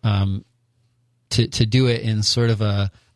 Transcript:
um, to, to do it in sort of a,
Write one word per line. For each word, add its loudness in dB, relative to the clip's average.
um, 0
to, 0
to 0
do 2
it 0
in -2
sort 0
of 0
a, 0